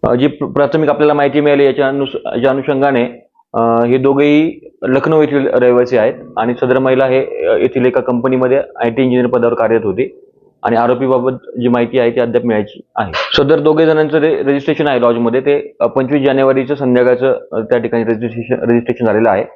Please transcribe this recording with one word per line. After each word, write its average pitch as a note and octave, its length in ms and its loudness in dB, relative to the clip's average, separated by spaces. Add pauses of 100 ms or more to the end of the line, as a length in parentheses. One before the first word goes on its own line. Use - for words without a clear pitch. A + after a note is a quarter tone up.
अ, A2+ 60 2
जी B2+ 140 2
प्र-, C#3+ 200 -4
प्राथमिक C#3+ 420 0
आपल्याला D3 240 2
माहिती C#3+ 280 0
मिळाली C#3+ 240 2
याच्या C3+ 220 0
अनुस-, C#3 480 -6
याच्या C3 160 0
अनुषंगाने, C3+ 760 -2 (260)
अ, A#2 300 2
हे A#2+ 140 2
दोघेही D3 680 0 (160)
लखनौ C#3 380 2
येथील C#3+ 260 0
रहिवासी B2 500 2
आहेत A2 160 2 (240)
आणि A#2 240 -2
सदर B2+ 180 0
महिला C3 260 2
हे, C3 400 -2
अ, F#2+ 120 2
येथील B2 280 0
एका - 160 2
कंपनीमध्ये B2+ 560 0
आयटी A#2 460 -2
इंजिनियर B2 240 2
पदावर A#2 260 0
कार्यरत A2+ 320 0
होती G#2 340 -4 (440)
आणि A#2 120 0
आरोपीबाबत B2 560 0 (300)
जी A#2+ 60 0
माहिती A#2+ 320 0
आहे B2 120 2
ती B2+ 80 -4
अद्याप A#2+ 260 0
मिळायची G#2+ 360 -4 (140)
आहे. G2+ 160 -4 (260)
सदर D3 220 2
दोघे D#3 260 2
जणांचं D#3 340 2
रे-, D3+ 240 0
रजिस्ट्रेशन C#3+ 440 -2
आहे B2+ 140 0
लॉजमध्ये A#2+ 400 0
ते, C#3+ 380 -2
अ, - 80 0
पंचवीस C3+ 380 0
जानेवारीचं C3+ 500 2
संध्याकाळचं, B2 640 2 (120)
अ, G2 80 -4
त्या A2+ 200 0
ठिकाणी A#2 240 -2
रजिस्ट्रेशन, A#2 580 -4
रजिस्ट्रेशन A#2+ 440 0
झालेलं A2 240 2
आहे. G2 140 0 (120)